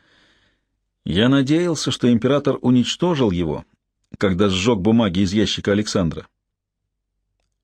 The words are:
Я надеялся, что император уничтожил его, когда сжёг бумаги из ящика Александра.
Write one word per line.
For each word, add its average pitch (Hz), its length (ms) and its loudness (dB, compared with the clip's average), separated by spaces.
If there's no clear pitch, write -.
Я 214 240 0
надеялся, 170 640 0
что 123 200 0
император 131 500 0
уничтожил 127 720 0
его, 82 340 -4
когда 98 320 0
сжёг 95 320 0
бумаги 107 380 2
из 98 140 0
ящика 104 380 -2
Александра. 101 560 -2